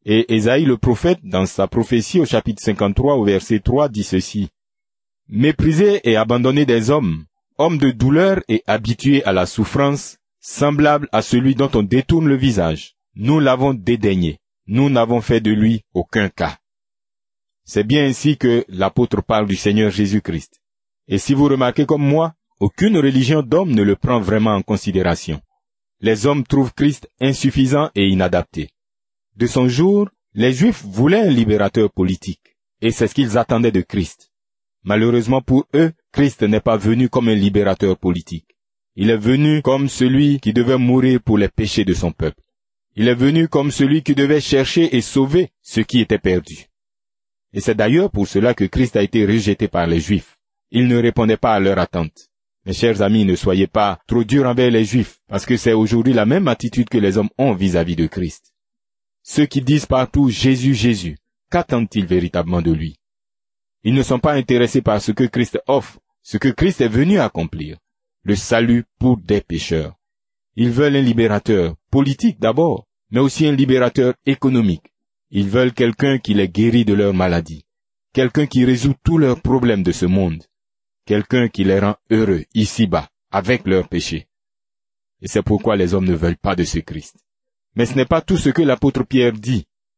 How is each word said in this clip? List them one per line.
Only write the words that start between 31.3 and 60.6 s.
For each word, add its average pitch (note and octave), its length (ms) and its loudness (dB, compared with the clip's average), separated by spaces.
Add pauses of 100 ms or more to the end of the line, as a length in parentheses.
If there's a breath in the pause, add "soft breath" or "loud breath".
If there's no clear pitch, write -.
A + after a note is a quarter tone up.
libérateur G#2+ 600 2
politique, - 640 -6 (240)
et A2+ 100 0
c'est A2+ 160 -2
ce - 80 -6
qu'ils B2 220 0
attendaient A#2 340 0
de F#2+ 120 0
Christ. - 500 -8 (500)
Malheureusement A#2 600 0
pour C3 320 0
eux, D#3+ 180 2 (180)
Christ C#3 300 0
n'est G#2+ 220 0
pas A2+ 160 0
venu A2+ 320 0
comme A#2+ 180 0
un A2 60 2
libérateur G2 640 0
politique. - 580 -6 (380)
Il G2+ 160 0
est A2+ 80 2
venu C#3+ 420 2
comme C3+ 300 0
celui C3+ 500 2
qui G#2+ 140 -2
devait B2 240 2
mourir B2+ 420 2
pour A2 160 0
les G2+ 140 0
péchés G#2+ 340 -2
de F#2 80 0
son F2 200 -4
peuple. - 280 -6 (540)
Il A2 140 0
est B2 60 2
venu D3 320 2
comme C#3+ 240 -2
celui C#3 320 0
qui C#3+ 120 0
devait C#3 260 2
chercher C#3 560 0
et A#2 60 0
sauver C#3 480 0 (100)
ce - 220 -2
qui A#2+ 180 0
était G#2+ 180 0
perdu. F2+ 500 -4 (840)
Et G2+ 80 -8
c'est A2 140 -2
d'ailleurs B2 360 0
pour G2+ 160 -2
cela A2+ 280 0
que G2+ 100 -2
Christ A#2+ 320 -2
a G#2 60 2
été G#2 240 0
rejeté G#2 420 0
par F2 180 -2
les E2 140 0
Juifs. F2 380 -4 (320)
Il B2 180 0
ne B2 80 2
répondait A2+ 400 0
pas A#2 160 0
à G#2 80 2
leur G2 180 0
attente. F2 520 -6 (340)
Mes F#2+ 80 -8
chers G#2+ 300 0
amis, G#2 240 2
ne F#2 100 2
soyez F#2+ 300 0
pas G2+ 400 -2
trop A#2+ 180 0
durs C3 220 0
envers B2 240 2
les A2 160 2
Juifs, G#2+ 420 -4
parce G2 160 -8
que B2 140 0
c'est A#2 160 0
aujourd'hui A2+ 400 2
la A2 100 2
même D#3 240 0
attitude A#2+ 400 -2
que - 80 -2
les G2+ 220 0
hommes G#2+ 180 0
ont C3 160 0
vis-à-vis F2 440 -2
de D#2+ 100 0
Christ. - 480 -8 (720)
Ceux D3+ 180 0
qui C#3 140 -4
disent C#3 260 0
partout « C3 440 0
Jésus, B2+ 420 0